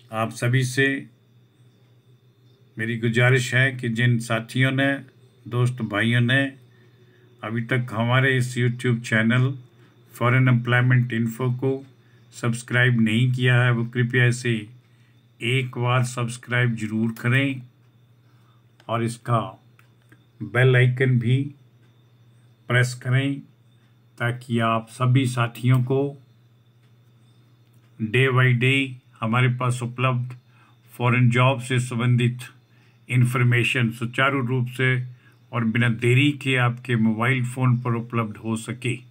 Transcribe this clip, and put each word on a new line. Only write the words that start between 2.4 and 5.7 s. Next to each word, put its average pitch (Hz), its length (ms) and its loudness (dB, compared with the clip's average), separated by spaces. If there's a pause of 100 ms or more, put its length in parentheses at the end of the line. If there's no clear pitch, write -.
मेरी 113 200 -4
गुजारिश 123 580 2
है 131 220 2
कि 123 120 -4
जिन 120 300 2
साथियों 117 520 -2
ने, 135 200 0 (560)
दोस्त 123 340 -2 (100)